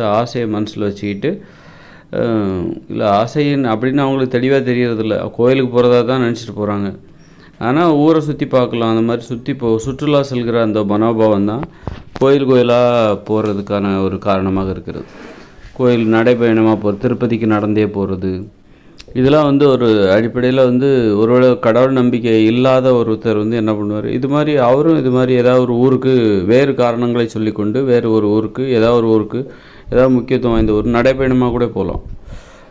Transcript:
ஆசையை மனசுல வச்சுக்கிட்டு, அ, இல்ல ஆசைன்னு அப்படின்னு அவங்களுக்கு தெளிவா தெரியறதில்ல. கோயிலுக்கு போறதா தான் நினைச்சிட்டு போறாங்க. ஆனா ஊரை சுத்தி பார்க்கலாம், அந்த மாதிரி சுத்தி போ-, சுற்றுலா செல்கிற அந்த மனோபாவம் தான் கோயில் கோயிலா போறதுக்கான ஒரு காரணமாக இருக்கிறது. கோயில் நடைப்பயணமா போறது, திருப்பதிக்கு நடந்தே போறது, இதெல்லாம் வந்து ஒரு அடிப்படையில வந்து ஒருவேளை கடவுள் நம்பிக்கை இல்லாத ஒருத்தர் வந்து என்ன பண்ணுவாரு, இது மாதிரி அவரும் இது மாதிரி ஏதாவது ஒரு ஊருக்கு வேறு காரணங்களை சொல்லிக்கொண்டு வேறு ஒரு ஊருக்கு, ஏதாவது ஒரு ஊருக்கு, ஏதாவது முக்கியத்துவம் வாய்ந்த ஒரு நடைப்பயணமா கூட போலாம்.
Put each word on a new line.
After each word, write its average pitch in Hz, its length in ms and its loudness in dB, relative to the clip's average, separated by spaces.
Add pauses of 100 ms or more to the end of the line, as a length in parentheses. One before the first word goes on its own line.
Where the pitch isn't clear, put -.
(120)
ஆசையை 120 380 -2
மனசுல 107 340 -6
வச்சுக்கிட்டு, 101 480 -4 (840)
அ, - 100 -2 (640)
இல்ல 113 160 -6 (100)
ஆசைன்னு 139 580 0
அப்படின்னு 131 320 -2
அவங்களுக்கு 135 320 -2
தெளிவா 131 280 0
தெரியறதில்ல. 117 520 -2 (160)
கோயிலுக்கு 127 400 0
போறதா 123 320 2
தான் 127 200 -2
நினைச்சிட்டு 113 340 -6
போறாங்க. 101 320 -4 (720)
ஆனா 147 240 0 (120)
ஊரை 156 260 2
சுத்தி 143 240 -6
பார்க்கலாம், 120 460 0
அந்த 113 120 2
மாதிரி 120 220 -2
சுத்தி 127 280 -8
போ-, 120 260 0
சுற்றுலா 139 420 -2
செல்கிற 123 400 -4
அந்த 107 220 0
மனோபாவம் 107 640 0
தான் 127 140 -6 (500)
கோயில் 135 340 2
கோயிலா 123 340 4 (420)
போறதுக்கான 101 800 -2
ஒரு 95 180 -2
காரணமாக 95 520 -2
இருக்கிறது. 85 360 -12 (680)
கோயில் 123 340 0
நடைப்பயணமா 113 680 2
போறது, 101 260 -4
திருப்பதிக்கு 117 460 -2
நடந்தே 107 400 0
போறது, 95 440 -4 (840)
இதெல்லாம் 143 320 4
வந்து 139 200 2
ஒரு 123 200 2 (220)
அடிப்படையில 123 540 2
வந்து 127 240 2 (280)
ஒருவேளை 123 320 4 (120)
கடவுள் 127 380 2
நம்பிக்கை 120 360 0 (120)
இல்லாத 127 480 2
ஒருத்தர் 110 480 0
வந்து 110 160 -2
என்ன 107 160 -2
பண்ணுவாரு, 104 400 -4
இது 127 140 -4
மாதிரி 147 320 0
அவரும் 147 400 2
இது 131 120 0
மாதிரி 127 220 0
ஏதாவது 127 300 4
ஒரு 123 140 -2
ஊருக்கு 131 360 2 (320)
வேறு 131 300 2
காரணங்களை 120 520 0
சொல்லிக்கொண்டு 107 560 -4
வேறு 120 280 2
ஒரு 107 180 2
ஊருக்கு, 107 400 -2
ஏதாவது 117 300 2
ஒரு 113 100 0
ஊருக்கு, 110 320 0 (460)
ஏதாவது 127 260 2
முக்கியத்துவம் 123 420 0
வாய்ந்த 110 180 2
ஒரு 110 160 0
நடைப்பயணமா 127 600 2
கூட 120 180 -2
போலாம். 92 360 -6 (680)